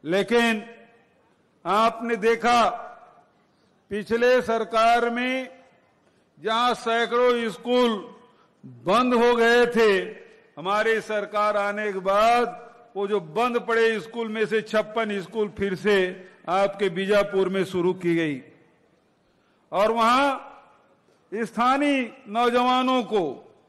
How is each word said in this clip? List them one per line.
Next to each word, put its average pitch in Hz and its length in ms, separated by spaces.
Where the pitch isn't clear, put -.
लेकिन 208 680
आपने 226 500
देखा 226 540
पिछले 233 520
सरकार 226 680
में 254 540
जहां 226 340
सैकड़ों 233 760
स्कूल 240 680
बंद 180 480
हो 240 220
गए 233 300
थे, 220 320
हमारी 214 440
सरकार 208 560
आने 202 360
के 190 60
बाद 214 720
वो 196 120
जो 202 120
बंद 226 400
पड़े 226 400
स्कूल 233 280
में 220 180
से 214 160
छप्पन 214 600
स्कूल 208 280
फिर 196 260
से 185 540
आपके 196 400
बीजापुर 196 600
में 185 160
शुरू 180 280
की 175 220
गई 151 260
और 208 200
वहां 247 460
स्थानीय 254 960
नौजवानों 247 760
को 175 500